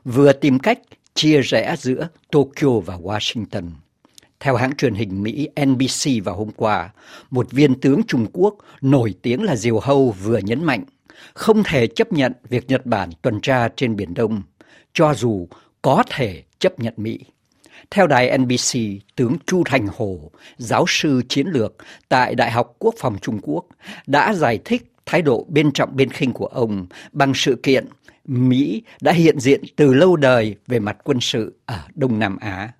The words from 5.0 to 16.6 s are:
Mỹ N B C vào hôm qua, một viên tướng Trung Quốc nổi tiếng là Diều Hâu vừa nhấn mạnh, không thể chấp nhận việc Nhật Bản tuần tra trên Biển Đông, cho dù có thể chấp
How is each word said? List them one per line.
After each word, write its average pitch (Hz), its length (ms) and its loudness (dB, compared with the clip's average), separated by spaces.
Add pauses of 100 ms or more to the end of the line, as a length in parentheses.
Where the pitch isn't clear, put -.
Mỹ 127 260 -6 (160)
N 135 140 2
B 127 40 0
C 123 420 -2
vào 95 120 -6
hôm 107 200 -6
qua, 101 340 -2 (400)
một 123 200 -2
viên 131 300 4
tướng 143 280 2
Trung 120 240 0
Quốc 202 240 0 (240)
nổi 131 420 2
tiếng 123 200 -2
là 180 140 0
Diều 110 220 0
Hâu 131 440 2
vừa 110 160 0
nhấn 117 260 -4
mạnh, 123 200 -2 (500)
không 220 300 2
thể 123 220 2
chấp - 260 -2
nhận 135 200 0 (160)
việc 120 200 -4
Nhật 127 180 0
Bản 101 240 0 (120)
tuần 107 180 -2
tra 123 360 2
trên 117 200 -2
Biển 90 180 -6
Đông, 110 280 -2 (520)
cho 151 200 4
dù 104 340 -2 (340)
có 147 280 4
thể 95 320 -6 (160)
chấp - 220 -2